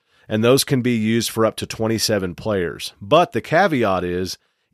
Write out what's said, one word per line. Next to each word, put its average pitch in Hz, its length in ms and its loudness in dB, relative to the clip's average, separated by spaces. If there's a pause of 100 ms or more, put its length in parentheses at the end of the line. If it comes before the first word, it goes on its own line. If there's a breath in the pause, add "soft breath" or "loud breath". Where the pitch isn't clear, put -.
(280)
and 110 140 0
those 127 220 4
can 135 160 0
be 120 160 0
used 110 340 0
for 110 140 0
up 107 120 0
to - 100 -8
twenty-seven 107 680 -2
players. 95 640 -6
But 147 320 2
the 113 80 -2
caveat 123 640 0
is 90 340 -4 (360)